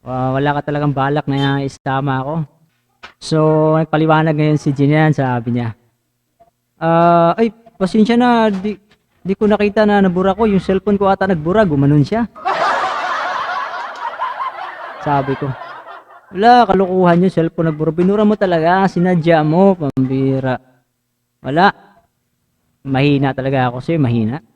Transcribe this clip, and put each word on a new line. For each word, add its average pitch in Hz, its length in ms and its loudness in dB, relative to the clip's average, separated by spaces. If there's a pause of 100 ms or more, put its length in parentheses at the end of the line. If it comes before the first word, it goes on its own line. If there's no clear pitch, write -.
Wa-, 127 400 -4
wala 143 160 -2
ka 147 160 -6
talagang 147 240 -2
balak 143 320 -2
na 139 400 -2
isama 135 560 -4
ako." 147 100 -8 (880)
So, 160 180 -2 (380)
nagpaliwanag 156 560 2
ngayon 151 240 2
si 147 160 -2
Ginian, 151 400 2
sabi 123 480 -2
niya, 113 160 -6 (1040)
"Ah, 170 560 4
ay, 226 160 0 (240)
pasensya 214 400 2
na, 240 320 2
di, 196 320 -6 (460)
di 190 80 -2
ko 214 160 0
nakita 208 320 0
na 208 160 4
nabura 190 400 2
ko, 226 80 0
yung 196 160 2
cellphone 196 320 0
ko 196 160 0
ata 190 160 0
nagbura," 185 400 0
gumanon 143 400 4
siya. 220 240 -4 (2750)
Sabi 139 320 -2
ko, 135 160 -8 (800)
"Wala, 233 400 4
kalukuhan 185 560 2
yung 180 80 -2
cellphone 160 400 -2
nagbura. 156 160 -2
Binura 185 320 0
mo 214 160 2
talaga, 180 480 0
sinadya 170 560 2
mo, 180 320 4
pambira." 135 880 -2 (800)
Wala. 160 320 0 (1120)
Mahina 135 480 0
talaga 131 320 -2
ako 127 160 -6
sa'yo, 165 160 -2
mahina. 117 400 0 (180)